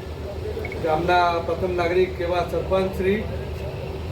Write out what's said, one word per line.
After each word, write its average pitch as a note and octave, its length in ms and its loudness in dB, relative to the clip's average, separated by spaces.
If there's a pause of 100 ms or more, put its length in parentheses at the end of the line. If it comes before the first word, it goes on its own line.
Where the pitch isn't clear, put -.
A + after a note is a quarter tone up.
(800)
ગામના F3 460 4 (180)
પ્રથમ F3+ 320 0
નાગરિક F3+ 460 2
એવા F3 280 2
સરપંચ F#3 460 0
શ્રી, G3 240 2 (920)